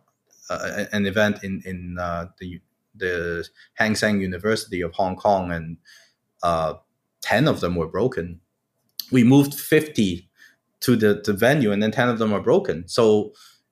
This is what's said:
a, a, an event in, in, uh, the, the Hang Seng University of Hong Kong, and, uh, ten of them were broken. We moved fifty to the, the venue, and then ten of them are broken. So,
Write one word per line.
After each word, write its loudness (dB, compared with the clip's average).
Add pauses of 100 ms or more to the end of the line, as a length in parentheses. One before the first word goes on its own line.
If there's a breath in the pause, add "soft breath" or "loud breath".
(500)
a, -6
a, -6
an 0
event 0
in, -8
in, -10
uh, -6 (120)
the, -14 (340)
the -6 (260 soft breath)
Hang 0
Seng 0
University -4
of -6
Hong -2
Kong, 0
and, -8 (640 soft breath)
uh, -2 (480)
ten 2
of 0
them -2
were -4
broken. -4 (720)
We 4
moved 6
fifty 0 (520 soft breath)
to 2
the, 2
the 0
venue, 4
and 0
then 0
ten 2
of -2
them 0
are -2
broken. 0
So, 4 (400 soft breath)